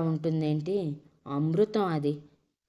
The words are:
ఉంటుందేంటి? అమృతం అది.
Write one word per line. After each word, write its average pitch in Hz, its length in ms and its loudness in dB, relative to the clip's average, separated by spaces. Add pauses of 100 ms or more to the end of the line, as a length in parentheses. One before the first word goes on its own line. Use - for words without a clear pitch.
ఉంటుందేంటి? 156 720 0 (520)
అమృతం 180 580 2
అది. 151 280 0 (560)